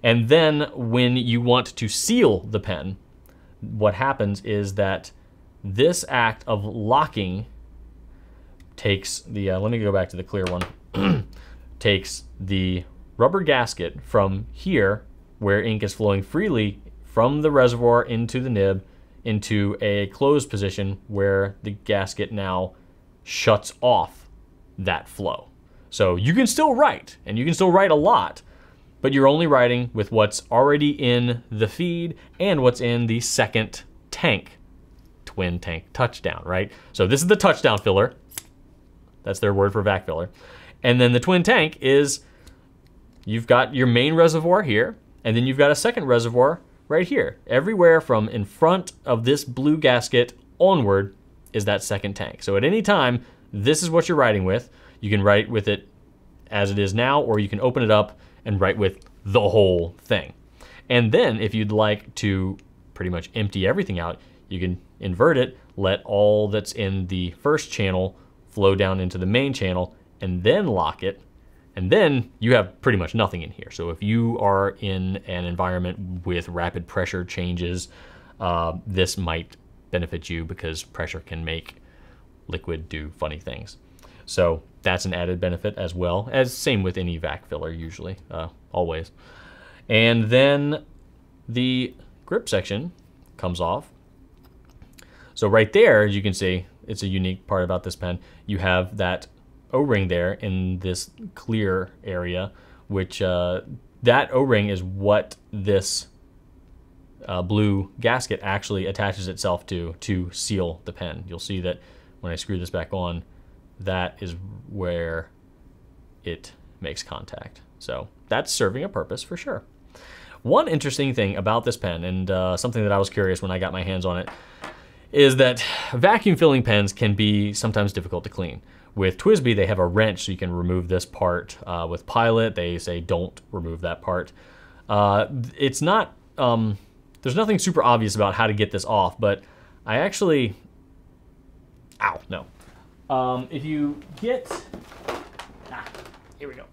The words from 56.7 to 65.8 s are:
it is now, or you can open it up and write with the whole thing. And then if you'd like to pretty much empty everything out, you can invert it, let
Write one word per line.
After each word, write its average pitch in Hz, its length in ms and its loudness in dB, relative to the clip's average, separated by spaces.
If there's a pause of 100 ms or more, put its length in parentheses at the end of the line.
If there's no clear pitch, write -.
it 101 80 -2
is 98 140 0
now, 131 280 2
or 113 180 0
you 101 100 -2
can 104 100 -6
open 127 240 0
it 107 80 4
up 107 260 4 (280)
and 101 160 0
write 98 160 2
with 95 280 -2 (200)
the 104 240 -2
whole 90 500 2
thing. 82 320 -4 (580)
And 120 220 4
then 113 300 2
if 107 120 -4
you'd 107 200 -2
like 107 420 0
to 95 420 -2 (360)
pretty 90 160 -8
much 87 260 -6
empty 101 320 -2
everything 104 320 -2
out, 85 220 -8 (260)
you 92 120 -8
can 90 200 -4 (220)
invert 110 360 2
it, 127 200 -2 (180)
let 98 300 0